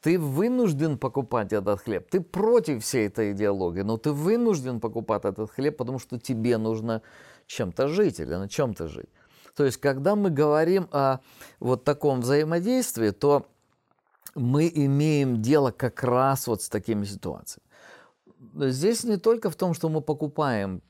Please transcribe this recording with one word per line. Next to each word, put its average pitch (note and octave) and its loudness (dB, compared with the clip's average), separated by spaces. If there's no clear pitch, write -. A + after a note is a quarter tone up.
Ты F3 2
вынужден D#3+ 0
покупать A#2+ -2
этот G2+ 0
хлеб, G2+ -4
ты F#3 2
против G3 0
всей A2 0
этой G#2 -2
идеологии, G2 -2
но A2+ -2
ты D3 -2
вынужден D#3 0
покупать A2 -4
этот G#2+ -4
хлеб, C#3+ -2
потому B2+ -6
что A#2+ -12
тебе A#2 0
нужно A2 -2
чем-то A#2 -4
жить E3 0
или D2 -4
на G2 -6
чём-то G#2+ -4
жить. - -14
То D3 2
есть, B2+ 0
когда C#3 2
мы G3+ 2
говорим D#3 2
о C3+ 2
вот B2+ 0
таком C#3+ 0
взаимодействии, D#3 0
то C#3+ 2
мы C#3+ 2
имеем C#3 2
дело C3+ 4
как - -4
раз C3 2
вот A2 -2
с - -10
такими G#2 -4
ситуациями. - -12
Здесь F#3+ 0
не A3 0
только A3 2
в D#3 -10
том, F3+ 0
что D#3+ -2
мы D#3 -2
покупаем C#3 -2